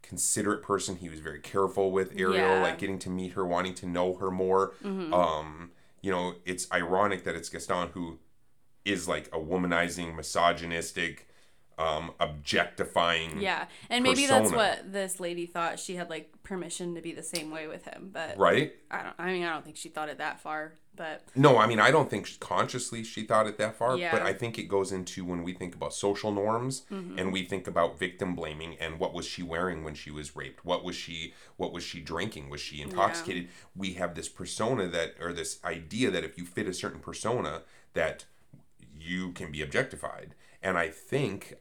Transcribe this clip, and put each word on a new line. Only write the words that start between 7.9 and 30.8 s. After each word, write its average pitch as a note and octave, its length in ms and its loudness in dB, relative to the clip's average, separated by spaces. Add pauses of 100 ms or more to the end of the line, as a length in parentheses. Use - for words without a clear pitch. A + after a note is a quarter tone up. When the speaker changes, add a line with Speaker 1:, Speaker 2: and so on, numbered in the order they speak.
Speaker 1:
is, F#2+ 200 0
like, D#2 280 -2
a E2+ 60 -2
womanizing, E2+ 760 0
misogynistic, E2+ 1120 0 (560)
um, D#2+ 220 0 (140)
objectifying E2 1200 0
Speaker 2:
Yeah. F3 240 -2 (240)
And B3 140 2
maybe C4 220 4
that's C4 260 6
Speaker 1:
persona. A#3 60 2
Speaker 2:
what G3 360 2
this F#3+ 260 -4
lady F3 260 -4
thought. E3+ 340 -4
She F3+ 160 -8
had, E3+ 140 -6
like, D#3+ 220 -10 (120)
permission F3 520 -6
to E3 60 -10
be E3 120 -8
the D3+ 100 -12
same D#3 280 -8
way D#3 160 -8
with F3 180 -12
him, - 280 -14
but D#3+ 240 -6
Speaker 1:
Right? G2 360 6 (180)
Speaker 2:
I - 120 -4
don't, - 160 -10
I F3+ 140 -2
mean, F3 100 -2
I E3+ 100 -2
don't D3 120 -8
think D3+ 120 -16
she D#3+ 120 -12
thought D3+ 200 -6
it C#3+ 100 -10
that D3+ 200 -6
far, D#3 340 -8 (220)
but D#3+ 280 -10 (120)
Speaker 1:
No, C3+ 220 10
I G#2+ 100 10
mean, A2+ 120 4
I A2 120 10
don't D3 180 4
think G#2 180 -2
sh-, - 120 -14
consciously A2+ 640 -2
she A2 200 -8
thought A2 240 4
it G#2 100 -6
that A2 180 0
far, B2+ 220 2
Speaker 2:
Yeah. E3+ 140 -2
Speaker 1:
but - 100 4
I G2 120 2
think A2+ 260 -4
it G2+ 80 -6
goes G2 240 2
into F#2 340 -4
when F2 180 -2
we F2+ 100 -4
think F2+ 220 -8
about - 180 -6
social G2+ 380 0
norms A2+ 600 0
Speaker 2:
Mm-hmm. F3+ 280 -8
Speaker 1:
and F#2+ 140 0
we F#2 100 0
think F#2 240 -6
about E2+ 300 2
victim F2+ 380 -2
blaming D#2+ 440 -6
and E2 200 -6
what F2 140 0
was E2 120 -6
she - 180 -8
wearing E2 400 -2
when D2+ 120 -8
she D2 160 -14
was D2 240 -10
raped? C2+ 300 -12
What E2 180 0